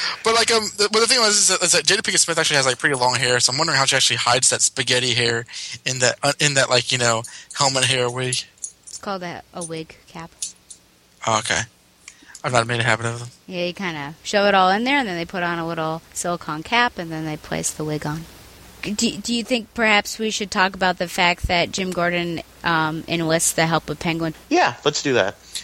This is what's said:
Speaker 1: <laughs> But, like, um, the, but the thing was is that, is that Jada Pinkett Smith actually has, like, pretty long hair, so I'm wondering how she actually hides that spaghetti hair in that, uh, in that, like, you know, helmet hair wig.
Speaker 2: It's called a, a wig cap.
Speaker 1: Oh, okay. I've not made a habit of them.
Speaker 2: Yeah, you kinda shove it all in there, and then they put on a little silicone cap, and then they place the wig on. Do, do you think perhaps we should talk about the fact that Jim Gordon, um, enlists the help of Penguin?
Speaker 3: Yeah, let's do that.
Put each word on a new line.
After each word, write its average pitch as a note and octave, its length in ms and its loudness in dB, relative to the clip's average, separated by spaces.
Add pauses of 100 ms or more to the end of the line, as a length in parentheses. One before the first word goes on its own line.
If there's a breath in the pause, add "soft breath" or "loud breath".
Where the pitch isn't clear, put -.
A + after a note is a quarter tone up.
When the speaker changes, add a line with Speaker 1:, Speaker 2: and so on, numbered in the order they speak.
Speaker 1:
<laughs> - 40 -4 (160)
But, A3+ 120 4
like, A3+ 160 2
um, A3+ 100 2 (140)
the, G#3 160 2
but A3 80 4
the A3+ 80 2
thing C4 100 4
was G#3+ 180 4
is - 120 4
that, F3+ 160 2
is E3+ 80 4
that E3 120 2
Jada F3 160 4
Pinkett F#3 200 0
Smith E3 180 2
actually D#3 160 2
has, C#3 100 4
like, B2+ 140 2
pretty D3+ 160 2
long B2 220 2
hair, B2 240 2
so B2 120 2
I'm C3+ 60 -4
wondering D#3+ 180 0
how C3+ 100 4
she C3+ 100 2
actually B2 220 2
hides B2 320 4
that A#2+ 120 0
spaghetti B2 520 0
hair A#2 320 0 (380 loud breath)
in C3 140 -4
that, B2 240 2
uh, C#3+ 160 2
in D3 160 2
that, C3+ 160 2
like, B2 220 2
you B2+ 60 0
know, A#2 260 2 (340 loud breath)
helmet C3+ 280 2
hair B2+ 220 0
wig. B2+ 280 -4 (500)
Speaker 2:
It's - 120 -18
called F#3+ 260 -8
a, E3 180 -10 (100)
a F3+ 120 -10
wig D#3+ 320 -12 (100)
cap. E3 240 -18 (960)
Speaker 1:
Oh, A2+ 140 2
okay. G#2+ 220 -2 (840 loud breath)
I've C3+ 80 -4
not A#2 160 4
made A#2+ 100 -2
a A#2 60 0
habit A#2 220 0
of A#2 120 -4
them. A#2+ 100 -12 (200)
Speaker 2:
Yeah, F3+ 160 -4
you F3 100 -4
kinda D#3+ 480 -8
shove G3+ 240 2
it G3+ 80 4
all F#3 160 6
in G#3 140 2
there, C#4 140 2
and B3+ 100 0
then F3 80 -4
they E3+ 80 -4
put F3 180 -4
on F3 160 -2
a E3 80 -4
little E3 360 -4 (100)
silicone E3 500 -4
cap, A#3+ 360 2
and E3+ 120 -6
then D#3+ 140 -6
they D3+ 120 -4
place E3 360 -6
the - 120 -8
wig D3+ 220 -4
on. D#3+ 180 -6 (580)
Do, G3 120 -6
do A3 400 -2
you A#3 80 -2
think A3+ 320 -4
perhaps A3 460 2
we A3 100 -2
should G3+ 220 -6
talk G3 240 2
about F#3 220 0
the F3 100 -4
fact F3 400 0
that E3+ 240 2
Jim F#3+ 180 -4
Gordon, F3 520 -2 (200)
um, D#3+ 460 0
enlists E3 460 0
the E3 120 2
help E3 240 0
of D3 80 -6
Penguin? E3 360 -2 (140)
Speaker 3:
Yeah, C#4+ 360 2
let's D3+ 180 0
do C#3 120 2
that. G#2 200 2 (300 loud breath)